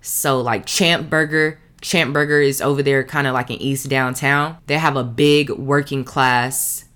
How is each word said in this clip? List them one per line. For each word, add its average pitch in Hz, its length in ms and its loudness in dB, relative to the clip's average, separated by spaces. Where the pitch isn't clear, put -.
So, 135 400 -2
like, 117 240 -2
Champ 170 420 0
Burger, 156 520 0
Champ 160 300 0
Burger 147 300 2
is 139 180 2
over 143 220 0
there 139 220 2
kinda, 135 280 -2
like, 127 200 -2
in 113 60 -8
East 139 300 -4
Downtown. 139 760 0
They 151 140 -2
have 156 160 0
a 131 80 -2
big 143 480 4
working 139 520 -2
class 127 840 0